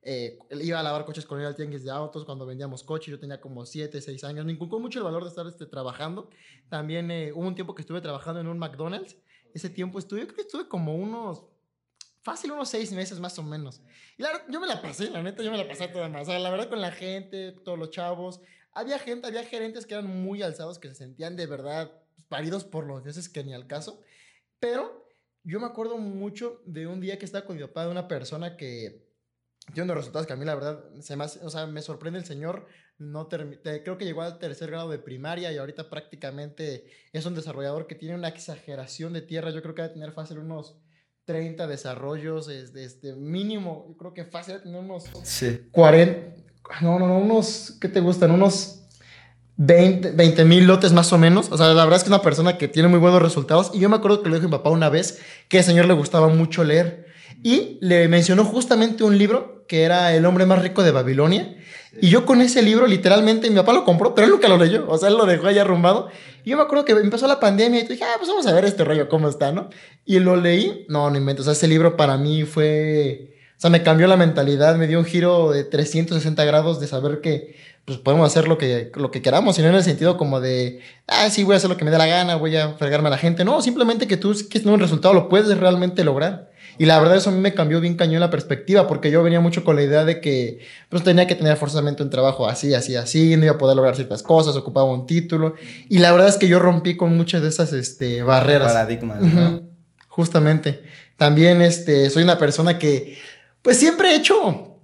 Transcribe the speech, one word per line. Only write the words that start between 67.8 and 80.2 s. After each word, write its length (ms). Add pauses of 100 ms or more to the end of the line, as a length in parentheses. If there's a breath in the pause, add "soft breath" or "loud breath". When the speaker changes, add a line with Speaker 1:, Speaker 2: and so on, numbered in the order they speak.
Speaker 1:
y 60
dije, 160
"Ah, 140
pues 120
vamos 180
a 60
ver 120
este 180
rollo, 260
cómo 200
está", 220
¿no? 180 (360 loud breath)
Y 140
lo 160
leí. 540
No, 200
no 80
inventes. 240
O 40
sea, 80
ese 140
libro 300
para 200
mí 260
fue... 920 (220 soft breath)
o 40
sea, 80
me 140
cambió 240
la 100
mentalidad, 580
me 120
dio 120
un 60
giro 460
de 120
trescientos 540
sesenta 280
grados 340
de 80
saber 340
que, 340 (300 loud breath)
pues, 140
podemos 280
hacer 200
lo 100
que, 380
lo 160
que 100
queramos, 360
y 40
no 80
en 60
el 80
sentido 340
como 240